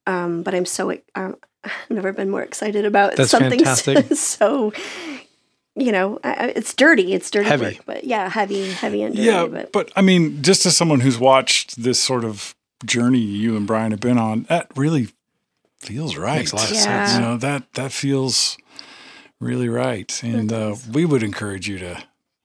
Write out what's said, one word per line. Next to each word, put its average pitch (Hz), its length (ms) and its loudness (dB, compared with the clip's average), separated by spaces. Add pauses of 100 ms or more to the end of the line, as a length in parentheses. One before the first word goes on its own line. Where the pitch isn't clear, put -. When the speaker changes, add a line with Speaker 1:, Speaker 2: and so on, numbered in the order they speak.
Speaker 1:
Um, 175 380 -2
but 185 120 -4
I'm 180 100 0
so, 185 260 -4 (240)
um, 190 200 -8 (140)
<laughs> - 160 -20
I've 208 60 -10 (180)
never 190 240 -4
been 196 160 -4
more 196 120 -4
excited 208 440 -4
about 202 320 2
Speaker 2:
That's 135 140 4
Speaker 1:
something 131 280 4
<laughs> 330 60 8
Speaker 2:
fantastic. 139 500 2
Speaker 1:
so, 220 560 0 (1040)
you 254 160 0
know, 196 320 0
I, - 100 -4
I, - 120 -4 (100)
it's - 180 -6
dirty. 240 400 6
It's 180 160 -4
dirty 208 200 0
Speaker 2:
Heavy. 131 160 2
Speaker 1:
work, - 200 -8
but - 200 -10
yeah, 214 240 -2
heavy, 196 420 -4
heavy 208 320 -4
and - 100 -4
dirty. 214 140 2
Speaker 3:
Yeah, 185 200 4
Speaker 1:
but - 260 -10
Speaker 3:
but, - 240 -2
I 196 40 6
mean, 165 400 4
just 185 240 4
as 175 120 2
someone 156 240 4
who's 123 180 2
watched 131 640 2
this 123 160 2
sort 123 240 -2
of 107 320 -8 (300)
journey 120 340 2
you 107 380 0
and 104 100 -2
Brian 110 240 0
have 104 80 -4
been 120 180 2
on, 110 260 0
that - 340 -2
really 139 320 2 (720)
feels 139 360 -8
right. 104 220 -2
Speaker 2:
Makes - 160 -4
a - 20 -4
lot 107 140 -2
of 110 60 -2
Speaker 1:
Yeah. 101 300 0
Speaker 2:
sense. 117 100 2
Speaker 3:
You 120 60 2
know, 117 160 -2
that, 135 360 -6
that 135 180 -6
feels 135 680 -2 (840)
really 123 280 -4
right. 120 540 -4
And, 113 280 -2
Speaker 1:
It 113 40 -2
Speaker 3:
uh, 107 140 -4
Speaker 1:
does. 104 180 -10
Speaker 3:
we 143 180 0
would 143 160 2
encourage 101 460 -6
you 98 120 -8
to 87 220 -12 (440)